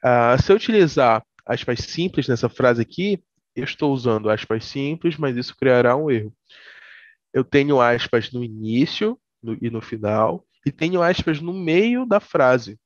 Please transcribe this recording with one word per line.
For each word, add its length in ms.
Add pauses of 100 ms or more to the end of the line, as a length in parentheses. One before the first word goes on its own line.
Ah, 340
se 140
eu 40
utilizar 680 (220)
aspas 340
simples 480
nessa 200
frase 340
aqui, 400 (340)
eu 80
estou 280
usando 380
aspas 360
simples, 520
mas 180
isso 220
criará 380
um 140
erro. 240 (1000)
Eu 100
tenho 380
aspas 500
no 120
início, 760 (220)
no, 200
e 80
no 120
final, 640 (200)
e 60
tenho 300
aspas 400
no 120
meio 520
da 140
frase. 680